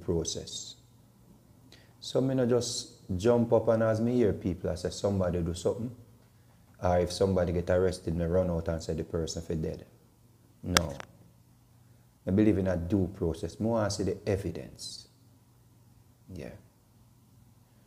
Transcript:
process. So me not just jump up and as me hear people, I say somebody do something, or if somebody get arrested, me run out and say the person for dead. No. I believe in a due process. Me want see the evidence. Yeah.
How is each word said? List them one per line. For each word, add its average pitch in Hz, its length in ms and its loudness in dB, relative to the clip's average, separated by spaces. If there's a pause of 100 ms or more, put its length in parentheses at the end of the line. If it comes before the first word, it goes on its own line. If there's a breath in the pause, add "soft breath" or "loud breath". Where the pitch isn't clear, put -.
process. - 720 -6 (1300 loud breath)
So - 180 -2
me 135 160 2
not 127 140 2
just - 400 0 (260)
jump 117 380 4
up 110 160 4
and 113 120 4
as 110 200 2
me 120 140 2
hear 110 180 4
people, 87 380 -4
I 85 40 -4
say 87 140 -4
somebody 90 520 0
do 85 120 -2
something, 113 420 -4 (880 soft breath)
or 90 160 4
if 87 140 0
somebody 90 400 2
get 87 160 -2
arrested, 90 440 2
me 85 120 -2
run 90 240 2
out 82 180 -2
and 82 160 -4
say 85 100 -6
the 80 120 -4
person 82 360 -4
for 85 140 -6
dead. 80 300 -6 (800)
No. 85 340 0 (1300 soft breath)
I 92 40 0
believe 104 260 6
in 95 100 0
a 90 80 2
due 87 400 2
process. 82 420 -4
Me 107 100 0
want 107 260 0
see 101 100 -4
the 92 140 -2 (100)
evidence. 87 800 -6 (1300)
Yeah. 67 180 -10 (1400 soft breath)